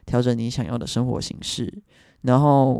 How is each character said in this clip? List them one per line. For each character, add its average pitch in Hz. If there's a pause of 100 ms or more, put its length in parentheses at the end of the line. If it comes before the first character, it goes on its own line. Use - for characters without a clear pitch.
调 120
整 123
你 113
想 131
要 120
的 -
生 120
活 123
形 -
式。 - (400)
然 127
后 139